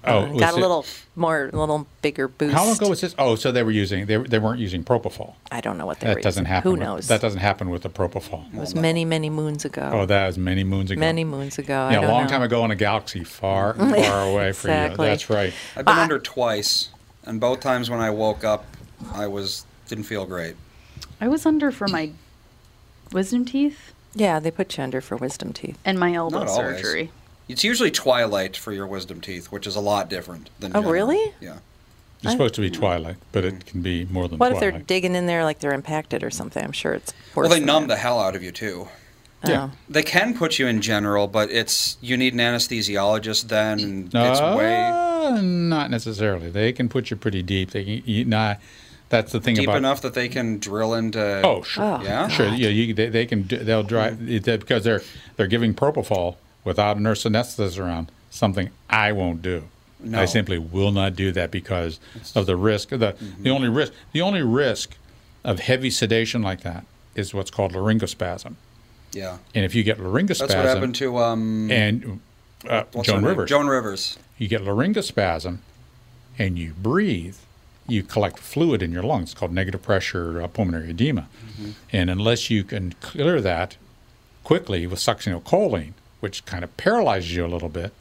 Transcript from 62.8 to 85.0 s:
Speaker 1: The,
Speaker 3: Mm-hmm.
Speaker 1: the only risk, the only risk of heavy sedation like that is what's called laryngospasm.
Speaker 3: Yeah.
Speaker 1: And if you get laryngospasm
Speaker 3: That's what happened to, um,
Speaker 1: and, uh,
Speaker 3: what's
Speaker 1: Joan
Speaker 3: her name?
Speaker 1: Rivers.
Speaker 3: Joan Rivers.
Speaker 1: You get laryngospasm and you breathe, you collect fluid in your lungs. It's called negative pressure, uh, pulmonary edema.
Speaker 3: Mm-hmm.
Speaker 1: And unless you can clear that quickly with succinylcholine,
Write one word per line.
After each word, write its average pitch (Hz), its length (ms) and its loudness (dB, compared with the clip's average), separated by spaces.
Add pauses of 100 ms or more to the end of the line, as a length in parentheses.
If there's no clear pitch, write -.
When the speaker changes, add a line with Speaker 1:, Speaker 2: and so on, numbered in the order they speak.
Speaker 1:
The, 139 80 -4
Speaker 3:
Mm-hmm. 101 460 -2
Speaker 1:
the 127 60 2
only 135 180 2
risk, 131 240 0 (200)
the 151 80 0
only 185 220 0
risk 120 540 0 (480)
of 104 160 0
heavy 127 300 2
sedation 113 520 2
like 95 200 -2
that 85 220 -8 (300)
is 98 200 -4
what's 98 160 -4
called 95 220 0
laryngospasm. 95 840 -2 (580)
Speaker 3:
Yeah. 92 260 -10 (160)
Speaker 1:
And 104 100 2
if 92 100 -2
you 117 80 4
get 107 160 2
laryngospasm 139 400 0
Speaker 3:
That's 135 160 2
what - 120 4
happened 131 300 2
to, 127 220 -2
um, 110 540 0
Speaker 1:
and, 107 480 2 (480)
uh, 110 240 0
Speaker 3:
what's 120 160 -4
Speaker 1:
Joan 104 80 4
Speaker 3:
her 98 60 4
name? 107 80 4
Speaker 1:
Rivers. 156 180 0
Speaker 3:
Joan 143 180 4
Rivers. 113 520 -2 (180)
Speaker 1:
You 113 100 -4
get 107 160 0
laryngospasm 98 960 0 (800)
and 92 200 0
you 82 220 -6
breathe, 110 560 0 (520)
you 104 140 0
collect 98 360 0
fluid 143 440 0
in 85 100 -2
your 87 100 -4
lungs. 107 300 -2
It's - 80 -14
called 87 120 -4
negative 95 300 -2
pressure, 85 600 0
uh, 87 40 -4
pulmonary 82 440 -2
edema. 113 320 0 (220)
Speaker 3:
Mm-hmm. 104 260 -12 (220)
Speaker 1:
And 90 180 2
unless 110 400 0
you 107 120 2
can 92 380 -6
clear 156 400 0
that 90 360 -2 (680)
quickly 92 420 2
with 90 120 -6
succinylcholine, 101 920 0 (280)